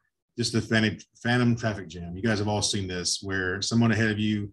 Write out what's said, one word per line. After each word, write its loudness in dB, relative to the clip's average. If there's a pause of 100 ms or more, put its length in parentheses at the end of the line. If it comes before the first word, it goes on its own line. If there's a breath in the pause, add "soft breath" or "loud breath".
(380)
just -2
the 2
phantom, 2 (240)
phantom 2
traffic -4
jam. -10
You -8
guys 2
have 0
all 0
seen -2
this, -4
where -2
someone 4
ahead 2
of -2
you 0